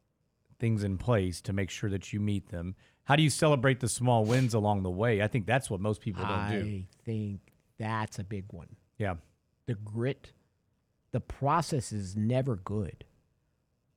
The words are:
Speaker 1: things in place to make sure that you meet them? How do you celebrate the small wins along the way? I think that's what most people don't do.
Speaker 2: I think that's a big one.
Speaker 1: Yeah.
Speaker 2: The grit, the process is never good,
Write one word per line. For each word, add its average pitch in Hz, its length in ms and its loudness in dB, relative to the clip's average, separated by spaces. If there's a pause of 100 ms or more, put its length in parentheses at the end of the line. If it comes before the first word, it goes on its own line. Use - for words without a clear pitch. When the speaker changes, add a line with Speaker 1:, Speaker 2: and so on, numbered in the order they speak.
(580)
Speaker 1:
things 113 260 2
in 98 140 0
place 95 440 2
to 101 100 -6
make 98 180 0
sure 107 200 -4
that 95 220 -6
you 104 80 -2
meet 104 300 0
them? 87 240 -6 (300)
How 143 120 4
do 156 60 8
you 147 80 6
celebrate 135 500 4
the 117 80 0
small 120 360 4
wins 120 300 4
along 104 280 2
the 92 80 -2
way? 101 320 2
I 107 40 2
think 104 200 -2
that's 131 240 0
what 92 100 -2
most 107 200 -2
people 92 240 -6
don't 101 260 -2
do. 107 80 -2
Speaker 2:
I 98 260 -4 (200)
think 107 360 -4 (380)
that's 110 400 -4
a 95 60 -6
big 98 260 -8
one. - 260 -18 (220)
Speaker 1:
Yeah. 95 160 0 (520)
Speaker 2:
The 123 80 -2
grit, 110 580 -6 (800)
the 120 80 0
process 143 720 0
is 101 240 -4
never 120 400 0
good, 98 480 -6 (920)